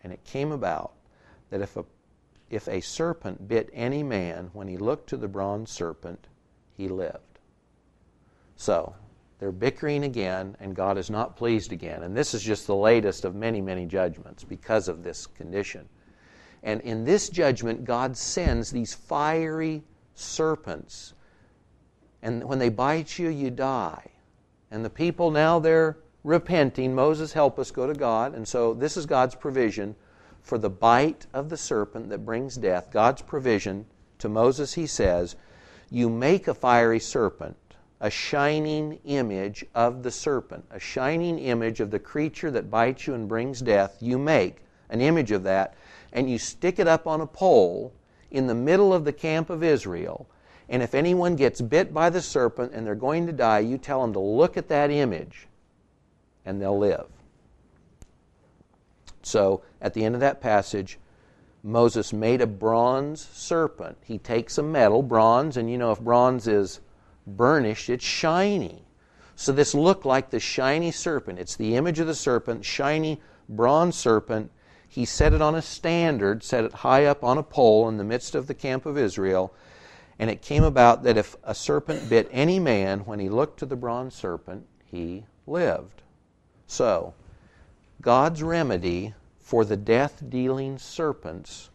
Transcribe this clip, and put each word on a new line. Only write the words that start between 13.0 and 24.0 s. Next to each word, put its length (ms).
of 80
many, 260
many 280
judgments 560
because 440
of 140
this 240
condition. 640
And 200
in 240
this 220
judgment, 580
God 300
sends 540
these 240
fiery 880
serpents. 1040
And 220
when 160
they 100
bite 480
you, 120
you 200
die. 640